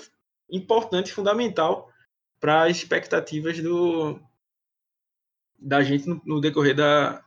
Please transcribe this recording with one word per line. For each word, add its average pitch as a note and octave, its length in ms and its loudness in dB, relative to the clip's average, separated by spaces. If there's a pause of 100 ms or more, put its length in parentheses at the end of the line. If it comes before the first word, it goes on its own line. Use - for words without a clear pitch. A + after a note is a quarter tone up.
(520)
importante F#3+ 580 -2
e - 40 -14
fundamental G3+ 760 -2 (500)
pra D#3+ 300 4
expectativas E3 920 -4
do, E3 600 -2 (1400)
da C#3 240 0
gente C#3 260 0
no, E3 160 -6
no D3+ 160 -4
decorrer D3 340 2
da D3 520 2